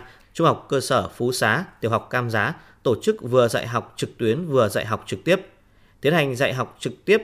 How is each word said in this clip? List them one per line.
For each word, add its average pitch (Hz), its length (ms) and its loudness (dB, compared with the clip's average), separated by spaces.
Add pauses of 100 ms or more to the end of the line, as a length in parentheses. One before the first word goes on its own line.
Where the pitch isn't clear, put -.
(340)
trung 165 140 2
học 123 220 0
cơ 139 100 2
sở 113 300 0
Phú 120 220 -4
Xá, 123 340 0 (160)
tiểu 113 100 -2
học 110 180 -2
Cam 123 200 -2
Giá 113 260 -2 (280)
tổ 123 180 2
chức 214 200 -2
vừa 120 260 4
dạy - 200 -2
học 117 300 -6
trực - 200 -8
tuyến 120 280 0
vừa 131 240 2
dạy 95 160 -4
học 107 220 -6
trực - 160 -10
tiếp. 180 180 2 (600)
Tiến 143 120 2
hành 139 220 0
dạy 120 180 0
học 127 260 -6
trực - 260 -8
tiếp 214 180 2